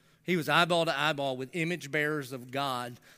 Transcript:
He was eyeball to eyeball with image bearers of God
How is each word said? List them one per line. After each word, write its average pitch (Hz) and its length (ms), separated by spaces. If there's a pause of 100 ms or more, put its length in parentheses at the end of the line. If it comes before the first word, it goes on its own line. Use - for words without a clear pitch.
(220)
He 180 140
was 156 120
eyeball 165 360
to 156 120
eyeball 139 400
with 131 180
image 165 360
bearers 147 400
of 127 220
God 127 480 (180)